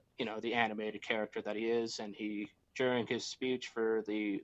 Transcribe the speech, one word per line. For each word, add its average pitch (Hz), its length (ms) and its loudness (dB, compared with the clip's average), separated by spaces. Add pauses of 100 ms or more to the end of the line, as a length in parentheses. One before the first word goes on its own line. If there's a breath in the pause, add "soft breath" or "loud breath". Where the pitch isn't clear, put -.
(180)
you 127 60 -2
know, 107 160 -4
the 113 140 0
animated 107 480 0
character 110 400 -2
that 104 120 -4
he 113 120 0
is. 117 340 2
And 104 160 -6
he, 107 320 -4 (260)
during 127 340 2
his 120 160 0
speech 127 440 -2
for 113 380 2
the, 107 380 0